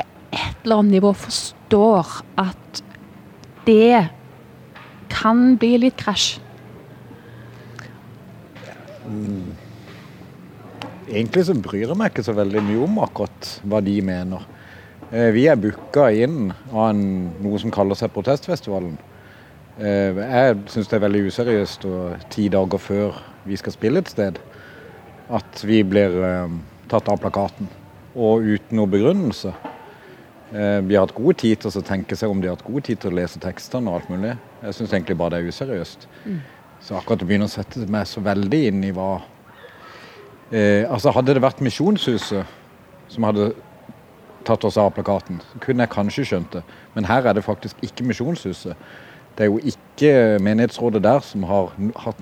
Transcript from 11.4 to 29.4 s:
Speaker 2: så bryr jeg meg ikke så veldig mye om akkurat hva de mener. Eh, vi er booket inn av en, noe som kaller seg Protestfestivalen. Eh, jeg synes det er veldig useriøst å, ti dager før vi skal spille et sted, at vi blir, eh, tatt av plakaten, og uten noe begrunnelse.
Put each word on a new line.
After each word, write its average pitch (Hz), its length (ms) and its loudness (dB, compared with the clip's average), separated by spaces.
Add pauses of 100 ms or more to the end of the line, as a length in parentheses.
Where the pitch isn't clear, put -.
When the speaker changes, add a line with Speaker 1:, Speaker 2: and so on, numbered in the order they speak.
Speaker 2:
så 180 100 0
bryr 101 280 -4
jeg 143 160 -4
meg 220 140 -2
ikke 113 120 -4
så 110 100 -2
veldig 104 280 2
mye 104 220 0
om 208 140 0
akkurat - 500 -4 (140)
hva 101 200 0
de 101 180 0
mener. 92 440 -6 (640)
Eh, 117 240 2
vi 120 160 4
er 147 120 6
booket 107 640 2
inn 123 300 -2 (180)
av 110 180 2
en, 104 140 0 (400)
noe 104 180 -2
som 110 120 -4
kaller 101 260 0
seg 113 160 -4
Protestfestivalen. 101 800 -4 (760)
Eh, 101 440 0
jeg 123 420 2 (140)
synes 107 180 -2
det 113 80 2
er 101 60 2
veldig 101 240 2
useriøst 107 580 -2
å, 92 120 -4 (320)
ti 104 200 0
dager 95 320 0
før 101 380 -2 (220)
vi 95 180 -8
skal - 160 -8
spille 127 260 0
et - 120 -10
sted, 98 260 -2 (960)
at - 320 -8
vi 110 180 4
blir, 95 400 2
eh, 90 320 -2 (320)
tatt 107 220 0
av 104 100 0
plakaten, 101 480 -4 (480)
og 113 300 2
uten 107 320 -2
noe 104 100 2
begrunnelse. 110 640 0 (1040)